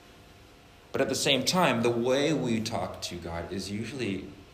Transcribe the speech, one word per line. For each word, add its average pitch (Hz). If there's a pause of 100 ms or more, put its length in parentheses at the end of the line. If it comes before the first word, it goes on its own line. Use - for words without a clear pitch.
(920)
But -
at 185
the 127
same 135
time, 143
the 117
way 131
we 120
talk 92
to -
God 85
is 95
usually 107 (280)